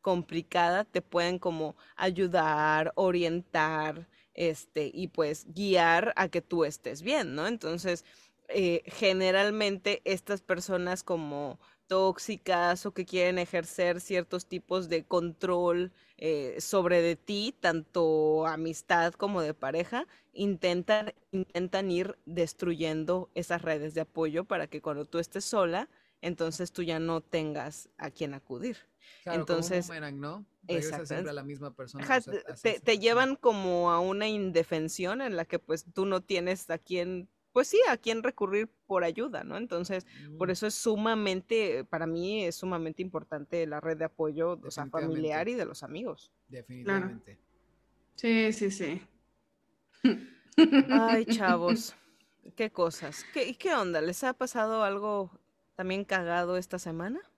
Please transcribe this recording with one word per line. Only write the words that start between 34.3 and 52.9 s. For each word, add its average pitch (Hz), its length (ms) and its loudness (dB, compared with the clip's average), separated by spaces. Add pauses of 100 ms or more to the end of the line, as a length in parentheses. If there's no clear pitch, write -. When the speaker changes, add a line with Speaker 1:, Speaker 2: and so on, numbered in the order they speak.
Speaker 1:
en 233 160 -4
la 165 80 -2
que, 170 140 -4
pues, - 340 -4
tú 190 140 -2
no 185 160 0
tienes 180 480 -2
a 165 80 -2
quién, 180 500 -4 (240)
pues 254 160 4
sí, 427 200 6
a 247 80 4
quién 226 260 -2
recurrir 208 460 0 (180)
por 185 180 2
ayuda, 196 400 -4
¿no? 160 120 -8
Entonces, 185 500 -6 (300)
por 180 140 0
Speaker 2:
Mm. - 20 2
Speaker 1:
eso 214 160 -2
es 214 60 -4
sumamente, 208 1120 0
para 165 220 -4
mí 185 380 -2
es 170 120 -2
sumamente 170 460 -6
importante 160 640 -6
la 147 140 -6
red 160 160 -2
de 160 100 -4
apoyo, 160 580 -2
o 143 60 -12
sea, 139 160 -8
Speaker 2:
Definitivamente. - 0 -
Speaker 1:
familiar 156 600 -2
y 247 60 -2
de 220 120 -2
los - 160 -12
amigos. 175 500 -12 (160)
Speaker 2:
Definitivamente. 123 340 -16
Speaker 3:
Claro. 190 400 -2 (920)
Sí, 226 360 2
sí, 214 180 0
sí. 180 300 -4 (1900)
Speaker 1:
Ay, 226 380 4
chavos, 196 680 2 (260)
Speaker 3:
<laughs> - 360 -20
Speaker 1:
qué 220 160 -2
cosas. 165 520 -2